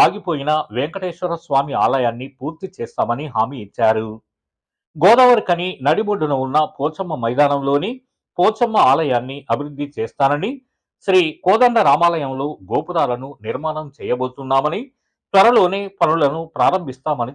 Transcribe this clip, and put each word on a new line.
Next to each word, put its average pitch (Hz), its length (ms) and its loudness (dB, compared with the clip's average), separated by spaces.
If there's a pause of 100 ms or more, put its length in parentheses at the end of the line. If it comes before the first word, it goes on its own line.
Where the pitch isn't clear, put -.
ఆగిపోయిన 160 480 -2 (240)
వెంకటేశ్వర 165 580 -4 (100)
స్వామి 143 380 -2
ఆలయాన్ని 123 460 0 (100)
పూర్తి 160 380 -8
చేస్తామని 120 580 -4
హామీ 120 320 -2
ఇచ్చారు. 110 420 0 (880)
గోదావరి 233 540 6
కని 175 180 -2 (200)
నడిబొడ్డున 180 460 0 (120)
ఉన్న 131 120 0 (200)
పోచమ్మ 156 460 -4
మైదానంలోని 143 680 0 (460)
పోచమ్మ 220 380 0 (160)
ఆలయాన్ని 135 460 -2 (140)
అభివృద్ధి 143 360 -6 (100)
చేస్తానని, 147 540 -2 (560)
శ్రీ 185 140 4 (240)
కోదండ 233 320 4 (120)
రామాలయంలో 147 600 0 (220)
గోపురాలను 139 580 -2 (160)
నిర్మాణం 147 400 -6 (140)
చేయబోతున్నామని, 131 840 -2 (520)
త్వరలోనే 202 500 4 (180)
పనులను 160 400 0 (160)
ప్రారంభిస్తామని 131 760 -2